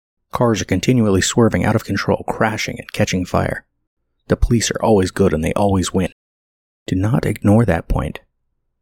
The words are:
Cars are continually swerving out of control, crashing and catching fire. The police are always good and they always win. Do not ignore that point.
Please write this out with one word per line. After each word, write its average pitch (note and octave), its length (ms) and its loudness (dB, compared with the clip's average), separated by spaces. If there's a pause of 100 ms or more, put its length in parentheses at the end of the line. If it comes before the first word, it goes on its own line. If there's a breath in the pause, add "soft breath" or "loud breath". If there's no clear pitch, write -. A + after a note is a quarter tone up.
(340)
Cars A2+ 280 0
are - 40 -8
continually G2+ 560 2
swerving G#2+ 420 2
out G#2 120 0
of - 100 -4
control, - 420 -2
crashing - 500 -4
and - 140 -18
catching F#2+ 340 -2
fire. - 400 -4 (640)
The G#2+ 80 0
police - 340 2
are - 140 -6
always F#2+ 260 4
good F#2+ 220 2
and D#2 100 0
they E2+ 120 -2
always G2 400 0
win. F#2+ 180 -2 (760)
Do - 100 -4
not G2+ 300 0
ignore G#2+ 380 2
that F2 240 -2
point. - 320 -4 (640)